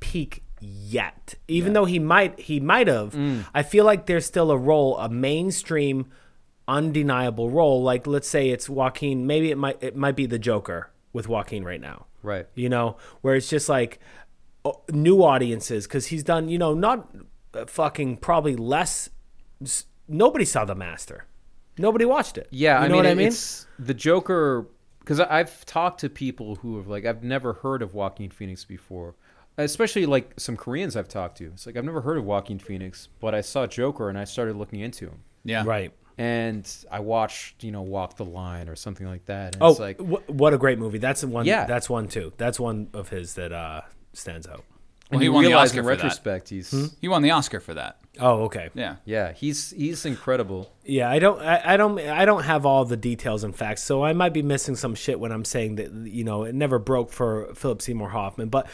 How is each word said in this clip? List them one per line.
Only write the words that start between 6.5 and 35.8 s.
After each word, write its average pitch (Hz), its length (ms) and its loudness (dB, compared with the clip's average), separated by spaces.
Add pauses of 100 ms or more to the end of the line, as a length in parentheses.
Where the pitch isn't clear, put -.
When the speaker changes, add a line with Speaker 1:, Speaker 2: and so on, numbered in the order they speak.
Speaker 1:
undeniable 131 840 0
role. 139 320 4
Like, 127 240 0
let's 143 200 -2
say 135 220 2
it's 123 200 -2
Joaquin. 135 580 -2
Maybe 156 240 2
it 139 60 -4
might, 139 260 -2
it 127 120 -6
might 139 200 0
be 135 100 0
the 117 140 -2
Joker 104 520 -2 (220)
with 110 140 -6
Joaquin 104 360 -4
right 87 180 -10
now. 69 240 -16 (180)
Speaker 3:
Right. 101 320 -6
Speaker 1:
You 123 140 -2
know, 120 280 0 (240)
where 135 140 4
it's 131 140 0
just 151 200 0
like, 127 300 0 (640)
uh, 143 80 -2 (200)
new 165 320 8
audiences, 123 600 2
'cause - 220 -4
he's 156 160 -4
done, 165 260 0
you 170 80 0
know, 165 160 2
not, 208 400 0 (400)
uh, 117 140 -8
fucking 147 500 -2
probably 151 380 2
less. 123 540 -2 (520)
S-, - 240 -6 (220)
nobody 214 380 4
saw 110 200 0
The 98 80 -4
Master. 87 520 -12 (520)
Nobody 220 280 2
watched 262 320 0
it. - 120 -10
Speaker 3:
Yeah, 135 300 4
Speaker 1:
You 131 60 4
Speaker 3:
I - 20 4
Speaker 1:
know 175 60 6
Speaker 3:
mean, 180 100 8
Speaker 1:
what - 20 8
I 180 60 6
Speaker 3:
it, 175 60 4
Speaker 1:
mean? 196 100 6
Speaker 3:
it's - 400 -4 (100)
the 131 160 -4
Joker, 156 720 2 (400)
'cause 147 140 0
I, 160 200 4
I've - 280 -2
talked 175 320 0
to 147 100 -4
people 120 460 -8
who 113 220 -8
have, 95 100 -10
like, 104 180 -6
I've 113 180 -4
never 127 300 -2
heard 135 300 -4
of 92 100 -8
Joaquin 98 380 -6
Phoenix 92 340 -12
before, 87 480 -14 (420)
especially, 180 520 0
like, 135 300 0
some 113 200 -8
Koreans 151 380 -6
I've 101 140 -6
talked 90 280 -8
to. 85 80 -14
It's 87 220 -16
like, 120 100 -12
"I've 120 80 -6
never 160 160 -6
heard 151 160 -2
of 113 80 -4
Joaquin 101 320 -2
Phoenix, 92 500 -12 (120)
but 107 160 -2
I 107 60 0
saw 123 260 -2
Joker 123 420 -4
and 98 80 -6
I 101 60 -6
started 110 340 -6
looking 104 220 -10
into 110 260 -12
him." 78 140 -16 (240)
Speaker 2:
Yeah. 110 200 -2
Speaker 1:
Right. 104 300 -2 (240)